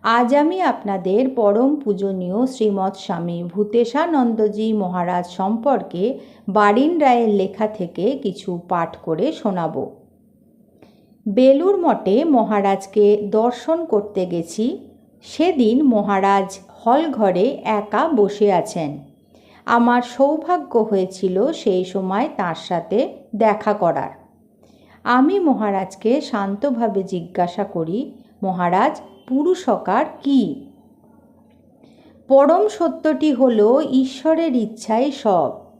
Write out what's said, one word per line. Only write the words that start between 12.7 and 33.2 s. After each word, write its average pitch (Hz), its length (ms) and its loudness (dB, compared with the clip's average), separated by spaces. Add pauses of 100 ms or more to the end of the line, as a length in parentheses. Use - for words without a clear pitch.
দর্শন 247 540 0
করতে 202 400 -2
গেছি। 196 640 -6 (320)
সেদিন 285 600 2
মহারাজ 196 760 2 (260)
হল 285 260 2
ঘরে 214 520 0
একা 214 440 -2
বসে 202 460 2
আছেন। 160 440 -4 (680)
আমার 240 360 2
সৌভাগ্য 294 800 0
হয়েছিল 196 720 -2
সেই 185 340 -2
সময় 196 520 -4
তাঁর 175 180 -4
সাথে 190 580 -4 (220)
দেখা 214 380 2
করার। 170 360 -2 (920)
আমি 277 360 2
মহারাজকে 214 840 -2
শান্তভাবে 202 840 -4
জিজ্ঞাসা 180 600 -4
করি, 185 500 -6 (300)
"মহারাজ, 185 580 0 (260)
পুরুষকার 269 760 0 (180)
কি?" 247 480 0 (1600)
"পরম 302 400 6
সত্যটি 311 680 0